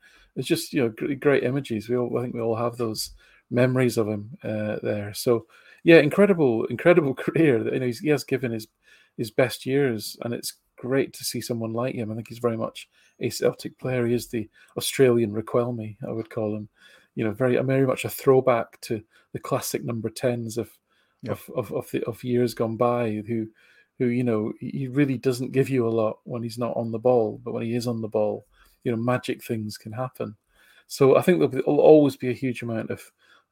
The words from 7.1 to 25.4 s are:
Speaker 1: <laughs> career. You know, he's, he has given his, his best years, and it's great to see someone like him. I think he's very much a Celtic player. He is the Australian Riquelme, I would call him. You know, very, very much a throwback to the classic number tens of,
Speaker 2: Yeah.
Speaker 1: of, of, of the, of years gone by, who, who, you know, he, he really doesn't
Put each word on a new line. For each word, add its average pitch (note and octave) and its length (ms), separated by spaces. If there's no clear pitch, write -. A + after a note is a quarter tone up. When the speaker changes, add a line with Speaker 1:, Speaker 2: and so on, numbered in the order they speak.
Speaker 1:
<laughs> - 20
career. B2+ 580
You C3 60
know, B2+ 80
he's, A#2 120
he D3+ 100
has C#3+ 140
given C3 280
his, A2 160
his A#2 140
best - 340
years, C3 560
and A#2 120
it's - 200
great C3 360
to - 100
see - 180
someone A2+ 320
like B2+ 220
him. A2 160
I A2 40
think A2+ 120
he's A#2+ 120
very A#2 180
much - 300
a B2 100
Celtic - 500
player. B2+ 260
He A#2 80
is A#2 140
the A2 220
Australian A#2+ 540
Riquelme, A2+ 680
I - 40
would A2+ 180
call G#2+ 260
him. G#2+ 140
You C3 80
know, A2 80
very, B2 300
very C3+ 260
much - 160
a A2+ 60
throwback C3 720
to A2 200
the - 80
classic - 460
number A#2 240
tens A#2 480
of, A2 120
Speaker 2:
Yeah. A2 100
Speaker 1:
of, - 240
of, B2 160
of C3 200
the, C3+ 120
of B2 220
years B2 280
gone A2+ 220
by, A#2+ 500
who, A2 220
who, B2+ 80
you A#2+ 180
know, A2 340
he, - 120
he C#3 180
really C3+ 280
doesn't B2 360